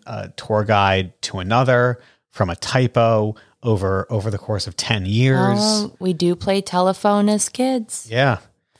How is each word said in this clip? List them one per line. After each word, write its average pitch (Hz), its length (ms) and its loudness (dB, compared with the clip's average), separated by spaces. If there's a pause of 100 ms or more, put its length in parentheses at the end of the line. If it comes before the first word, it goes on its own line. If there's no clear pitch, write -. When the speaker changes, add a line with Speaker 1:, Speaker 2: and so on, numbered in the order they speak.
Speaker 1:
uh, 107 280 -10
tour 107 280 -2
guide 98 500 2 (100)
to - 140 -8
another, 123 640 2 (300)
from 95 180 -2
a - 60 -6
typo 113 800 2 (260)
over, 95 480 0
over 107 220 -2
the 101 80 -4
course 104 260 -6
of 98 100 -12
ten 101 300 -2
years. 135 560 2
Speaker 2:
Oh, 214 380 -2
we 185 140 -2
do 175 220 0
play 196 260 -2
telephone 196 680 0
as 214 180 0
kids. 254 600 -4
Speaker 1:
Yeah. 120 300 2 (400)